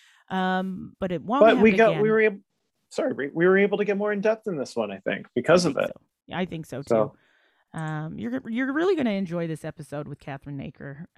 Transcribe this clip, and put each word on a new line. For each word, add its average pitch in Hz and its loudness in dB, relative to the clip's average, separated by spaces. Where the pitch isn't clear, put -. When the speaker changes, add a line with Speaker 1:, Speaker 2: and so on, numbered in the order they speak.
Speaker 1:
Um, 185 -4
but 185 -4
it 160 -4
won't 254 -2
Speaker 2:
But 220 8
we 214 8
Speaker 1:
happen 190 2
Speaker 2:
got, 220 6
Speaker 1:
again. 156 -2
Speaker 2:
we 214 2
were 220 2
able, 208 2
sorry, - -2
we, 127 -6
we 165 2
were 190 6
able 196 4
to 202 -2
get 196 0
more 208 -2
in 202 -2
depth 220 0
in 180 -4
this 127 -6
one, 107 -4
I 98 -8
think, - -6
because 170 4
Speaker 1:
I 160 2
Speaker 2:
of - -2
Speaker 1:
think 50 0
Speaker 2:
it. - -10
Speaker 1:
so. - -20
Yeah, - -8
I 185 -4
think 165 -10
so - -12
too. 139 -16
Speaker 2:
So. 110 2
Speaker 1:
Um, 156 -8
you're, 240 -6
you're 254 -2
really 349 2
gonna 262 0
enjoy 175 -4
this 160 -8
episode 147 -10
with 143 -12
Catherine 143 -12
Naker. 143 -14